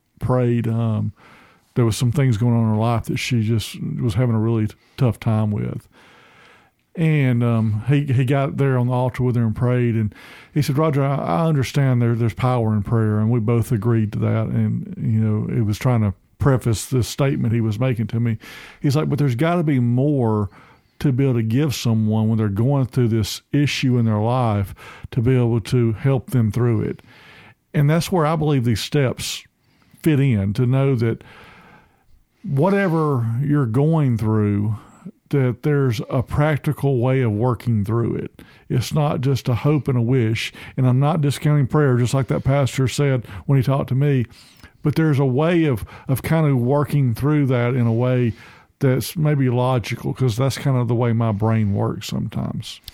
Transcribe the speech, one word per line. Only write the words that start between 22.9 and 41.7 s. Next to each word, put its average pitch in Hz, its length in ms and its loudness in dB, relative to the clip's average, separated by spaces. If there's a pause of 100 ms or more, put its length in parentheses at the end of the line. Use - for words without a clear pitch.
this 110 340 -2 (100)
issue 135 460 0
in 117 80 2
their 107 160 0
life, 110 540 -2 (340)
to - 100 -4
be 127 160 2
able 117 260 2
to 117 320 0
help 135 360 -2
them 113 220 2
through 117 320 0
it." - 180 -8 (720)
And 147 160 2
that's 160 220 0
where 165 160 2
I 160 80 0
believe 147 300 0
these 113 160 0
steps - 640 -2 (600)
fit 151 160 4
in, 104 340 2
to 123 140 0
know 135 260 2
that 113 300 -2 (1200)
whatever 151 1000 0
you're 147 240 0
going 139 540 2
through, 104 560 0 (540)
that 127 340 0
there's 139 360 0 (120)
a 131 100 0
practical 139 800 0
way 131 220 2
of 117 100 0
working 110 520 0
through 110 300 -2
it. - 300 -10 (260)
It's 131 240 -2
not 156 280 0
just 131 280 -2
a 123 60 2
hope 147 320 0
and 131 100 0
a 120 40 2
wish. 113 520 0 (240)
And 131 80 2
I'm 127 140 4
not 151 220 2
discounting 147 440 2
prayer, 139 320 2